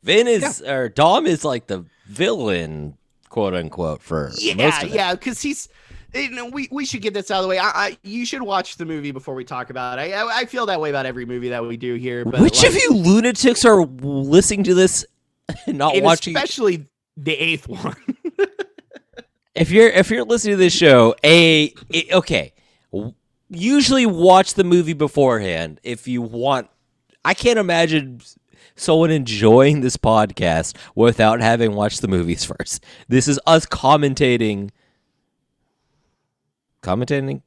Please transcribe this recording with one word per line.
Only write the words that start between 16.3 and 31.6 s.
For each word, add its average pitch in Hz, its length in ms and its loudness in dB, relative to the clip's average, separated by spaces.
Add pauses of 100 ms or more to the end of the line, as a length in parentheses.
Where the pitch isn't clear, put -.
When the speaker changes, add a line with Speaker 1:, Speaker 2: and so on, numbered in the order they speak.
Speaker 2:
especially 214 500 -4 (300)
the 156 180 -6
eighth 156 360 -6
one. - 260 -10 (420)
<laughs> 392 80 0 (1120)
Speaker 1:
If 165 160 0
you're, 220 180 8
if 190 220 2
you're 240 120 -2
listening 214 300 -2
to 196 40 0
this 185 160 4
show, 123 500 6
a, 160 500 6 (160)
it, 165 240 -4
okay, 151 400 -2 (400)
w-, 104 220 -10 (340)
usually 247 560 0
watch 185 480 4
the 190 100 0
movie 175 300 2
beforehand 110 880 -2
if 120 260 -10
you 123 140 -4
want. 120 480 -4 (560)
I 180 80 0
can't 240 240 0
imagine 160 640 -2 (540)
someone 160 340 2
enjoying 127 720 4
this 127 160 -2
podcast 92 800 0 (180)
without 113 480 4
having 113 320 2